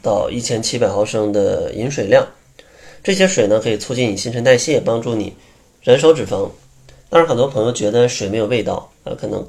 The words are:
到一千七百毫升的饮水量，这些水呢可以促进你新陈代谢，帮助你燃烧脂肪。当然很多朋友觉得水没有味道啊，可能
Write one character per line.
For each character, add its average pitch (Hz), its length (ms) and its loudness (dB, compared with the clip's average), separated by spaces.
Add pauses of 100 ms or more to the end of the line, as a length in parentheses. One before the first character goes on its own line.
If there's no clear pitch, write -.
到 104 260 0
一 120 100 -6
千 117 220 -4
七 120 160 -4
百 113 100 2
毫 101 160 0
升 107 280 -2
的 98 420 0
饮 117 160 -4
水 127 160 -4
量， 123 220 4 (720)
这 196 140 0
些 190 120 4
水 117 200 2
呢 107 120 4
可 113 120 -2
以 107 60 -2
促 - 180 -8
进 120 160 0
你 98 40 -4
新 113 160 -8
陈 120 120 -4
代 127 120 6
谢， 131 240 0
帮 117 220 -2
助 117 140 -4
你 95 180 -6 (480)
燃 170 180 4
烧 165 140 6
脂 120 120 -2
肪。 98 240 -4 (600)
当 170 120 4
然 165 60 2
很 135 80 0
多 127 120 2
朋 110 180 -2
友 123 60 0
觉 107 200 -2
得 120 160 4
水 110 200 -4
没 104 100 -4
有 110 100 0
味 117 160 0
道 - 280 -6 (120)
啊， - 160 -8
可 107 80 -8
能 101 220 -6